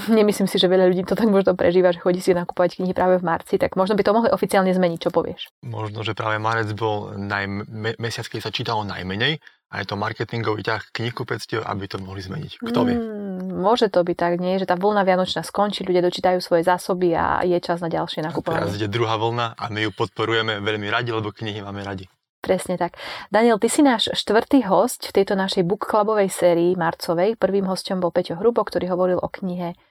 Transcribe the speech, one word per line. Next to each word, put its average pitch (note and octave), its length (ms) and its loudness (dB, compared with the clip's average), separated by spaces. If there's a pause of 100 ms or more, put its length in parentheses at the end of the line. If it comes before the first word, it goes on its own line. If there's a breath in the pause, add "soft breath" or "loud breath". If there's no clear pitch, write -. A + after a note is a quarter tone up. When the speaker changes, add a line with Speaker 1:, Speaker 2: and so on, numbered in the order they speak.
Speaker 1:
<laughs> - 40 -8
Nemyslím G#3 400 4
si, F#3 160 0
že F3+ 80 4
veľa F#3 240 6
ľudí F#3 80 0
to F#3 160 -2
tak A3+ 80 4
možno F#3+ 320 4
prežíva, F3 320 4
že F3 80 -2
chodí F#3 240 0
si - 80 2
nakupovať F3 480 0
knihy F#3 160 -2
práve F#3 240 4
v F3+ 80 -2
marci, E3+ 320 -2
tak - 160 0
možno F#3+ 240 2
by G#3 80 2
to G#3+ 80 4
mohli A3+ 160 4
oficiálne F#3+ 400 2
zmeniť, F3+ 320 2
čo E3+ 80 0
povieš? - 400 -4 (160)
Speaker 2:
Možno, G#2+ 400 -8
že A2 80 -4
práve A2 240 -2
marec A2 320 0
bol G#2 480 -4
najm-, G2+ 480 -4
me-, A2 320 -8
mesiac, A2+ 320 -8
keď A2 160 -8
sa G#2 80 -8
čítalo A2 320 -4
najmenej F#2+ 560 -4 (300 soft breath)
a G2+ 100 -6
je F#2+ 60 -6
to G2+ 100 -6
marketingový A2 640 -4
ťah A2 320 -4
knihkupectiev, A#2 720 -6
aby G2+ 240 -6
to G2+ 80 -8
mohli F#2+ 240 -10
zmeniť. - 380 -10
Kto A#3+ 240 -2
vie? A#3+ 80 2
Speaker 1:
Mm, G3+ 640 -6
môže G#3+ 320 2
to F3 160 2
byť F3 160 -2
tak, F3 160 2
nie? F#3 240 0
Že F#3 80 -4
tá F3+ 80 2
vlna G3+ 240 2
vianočná F#3 400 2
skončí, G3+ 400 -2
ľudia F3+ 240 2
dočítajú F3+ 400 2
svoje E3+ 240 2
zásoby F3+ 480 2
a - 240 0
je F3 160 2
čas F3 240 -2
na E3+ 80 -4
ďalšie E3 320 -4
Speaker 2:
A D#3 100 -4
Speaker 1:
nakupovanie. D#3+ 380 -4
Speaker 2:
teraz G2+ 80 -4
ide G#2 160 -4
druhá A2+ 240 0
vlna A#2 400 -2
a - 160 -10
my G#2+ 160 -2
ju - 80 0
podporujeme A2 640 0
veľmi G#2 320 -2
radi, A#2+ 160 -2
lebo A2 240 -4
knihy G#2 320 -8
máme G2+ 180 -8
radi. F#2+ 220 -8 (380)
Speaker 1:
Presne F#3 320 -2
tak. F3 260 -6 (300 loud breath)
Daniel, A3+ 260 4
ty A#3 140 0
si D4 160 4
náš B3 260 2
štvrtý A#3 540 2
hosť F#3+ 420 2
v G3 140 4
tejto G3 160 2
našej F#3+ 240 0
book E3+ 240 0
clubovej G#3 400 2
sérii F3 480 4
marcovej. F3 640 0
Prvým F#3+ 320 0
hosťom F#3 320 -2
bol E3+ 80 0
Peťo F3+ 240 -2
Hrubo, A3 320 2
ktorý F3+ 240 -4
hovoril F3+ 320 2
o - 80 -4
knihe F3 480 -6 (120)